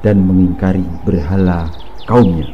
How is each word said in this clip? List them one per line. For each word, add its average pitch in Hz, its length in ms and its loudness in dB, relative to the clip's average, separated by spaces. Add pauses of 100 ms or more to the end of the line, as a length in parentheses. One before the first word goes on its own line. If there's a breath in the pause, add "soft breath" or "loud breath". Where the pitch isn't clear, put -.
dan 101 160 4
mengingkari 92 640 2 (160)
berhala 90 640 0 (400)
kaumnya. 90 460 2